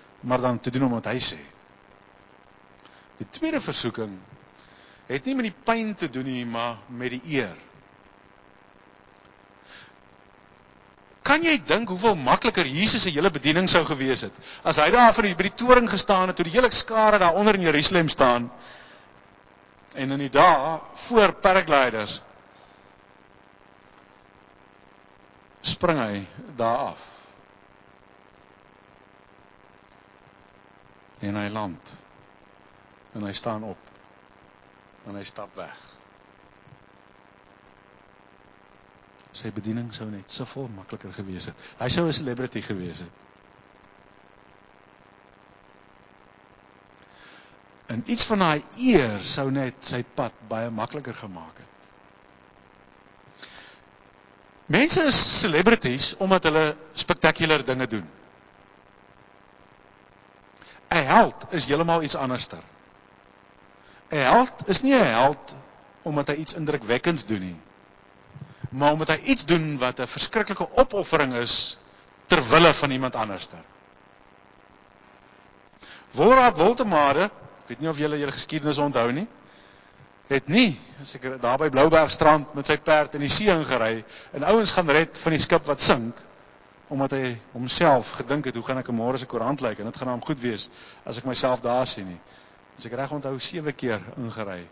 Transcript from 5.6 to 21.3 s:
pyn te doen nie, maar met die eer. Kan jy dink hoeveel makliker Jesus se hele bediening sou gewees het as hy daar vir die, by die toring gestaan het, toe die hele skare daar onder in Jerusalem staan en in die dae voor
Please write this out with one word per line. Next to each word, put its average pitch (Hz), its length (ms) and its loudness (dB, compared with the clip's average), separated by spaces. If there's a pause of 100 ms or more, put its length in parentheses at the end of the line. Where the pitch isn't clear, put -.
pyn 226 280 -2
te 160 160 -6
doen 151 160 -6
nie, 123 160 -6
maar 117 440 -6
met 123 260 -8
die 143 240 -6
eer. 98 160 -6 (3750)
Kan 311 160 2
jy 320 140 2 (100)
dink 202 240 0
hoeveel 190 300 2
makliker 160 480 2
Jesus 190 380 2
se 180 40 6
hele 160 240 2
bediening 156 360 2
sou 170 180 6
gewees 131 400 -2
het - 80 -18 (260)
as 160 160 0
hy 151 160 6
daar 240 220 10
vir 208 140 0
die, 175 80 -4
by 185 100 0
die - 100 -12
toring 240 320 6
gestaan 185 400 2
het, 180 80 -4
toe 170 80 0
die 165 80 -8
hele 240 160 4
skare 214 480 2
daar 175 220 4
onder 208 180 6
in 175 80 2
Jerusalem 151 460 2
staan 120 340 2 (1500)
en 135 180 -4
in 143 80 -4
die 139 80 -6
dae 156 460 6 (320)
voor 208 340 6